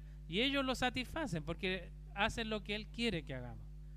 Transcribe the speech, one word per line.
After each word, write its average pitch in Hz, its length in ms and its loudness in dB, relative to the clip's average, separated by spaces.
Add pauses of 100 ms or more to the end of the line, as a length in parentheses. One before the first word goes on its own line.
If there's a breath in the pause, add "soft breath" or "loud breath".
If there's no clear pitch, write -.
(280 loud breath)
y 175 120 2
ellos 277 240 4
lo 262 100 4
satisfacen 247 720 0
porque 175 480 -2 (220)
hacen 220 360 2
lo 214 120 0
que 208 120 -2
él 214 140 -4
quiere 175 360 2
que 143 100 -4
hagamos. 123 300 -6 (320 loud breath)